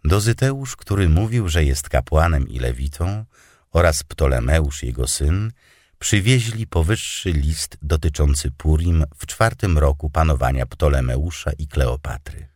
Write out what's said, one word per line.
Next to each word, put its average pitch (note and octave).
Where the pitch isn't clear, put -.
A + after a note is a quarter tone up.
Dozyteusz, A#2
który G2
mówił, G#2+
że D#2+
jest C#2
kapłanem D#2
i B1
lewitą, C#2
oraz E2
Ptolemeusz, C#2
jego B1
syn, G2
przywieźli A2
powyższy F2+
list D2+
dotyczący D2+
Purim D#2+
w -
czwartym G#2
roku C#2+
panowania C2
Ptolemeusza C#2
i D2+
Kleopatry. C#2+